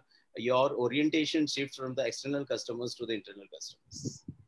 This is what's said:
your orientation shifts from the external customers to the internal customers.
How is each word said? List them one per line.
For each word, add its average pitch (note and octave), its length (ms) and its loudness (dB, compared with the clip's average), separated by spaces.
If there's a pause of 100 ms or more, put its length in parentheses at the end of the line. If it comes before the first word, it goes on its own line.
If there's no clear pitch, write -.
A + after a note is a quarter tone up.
(380)
your B2+ 320 4
orientation D3 760 2
shifts C#3 300 -2
from B2+ 180 -6
the B2+ 120 0
external C#3 400 -2
customers A#2 480 -4
to A#2+ 100 -8
the A2+ 80 -2
internal G2+ 400 -6
customers. - 720 -12 (240)